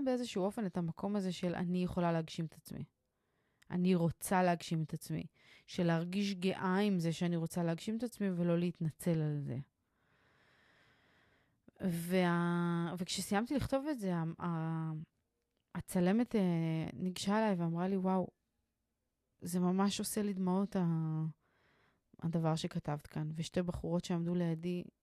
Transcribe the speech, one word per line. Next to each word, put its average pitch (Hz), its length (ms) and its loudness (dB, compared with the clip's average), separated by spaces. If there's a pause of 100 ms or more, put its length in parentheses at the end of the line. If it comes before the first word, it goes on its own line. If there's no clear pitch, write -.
באיזשהו 247 380 0
אופן 208 220 -2
את 180 120 -4
המקום 180 380 -2
הזה 185 160 0
של 175 240 -2
"אני 180 280 0
יכולה 175 280 0
להגשים 165 340 -2
את - 80 -8
עצמי". - 300 -12 (880)
"אני 180 240 4
רוצה 175 480 2
להגשים 170 400 2
את 151 100 -6
עצמי", 160 300 -6 (440)
של - 160 -2
להרגיש 175 500 0
גאה 185 440 0
עם 202 220 4
זה 165 140 2
שאני 175 220 0
רוצה 165 280 -2
להגשים 170 340 -2
את 233 60 -4
עצמי 208 260 -2
ולא 175 280 2
להתנצל 170 640 0
על 151 180 0
זה. 139 180 -4 (2250)
וה-, 175 1160 2
וכשסיימתי 202 580 -2
לכתוב 269 320 0
את 294 120 -2
זה, 190 160 0
ה-, 165 300 -2
ה-, 160 460 -2 (840)
הצלמת, 190 600 2
אה, 208 60 4 (520)
ניגשה 185 440 -2
אליי 220 180 4
ואמרה 170 320 0
לי, 196 100 0
"וואו, 185 300 2 (1120)
זה 175 180 -2
ממש 190 400 4
עושה 214 220 -2
לי 202 120 0
דמעות 185 420 0
ה-, 160 500 2 (920)
הדבר 165 360 0
שכתבת 156 520 -4
כאן." 151 280 -6
ושתי 165 260 -2
בחורות 175 440 -2
שעמדו 170 300 0
לידי 175 480 -2 (200)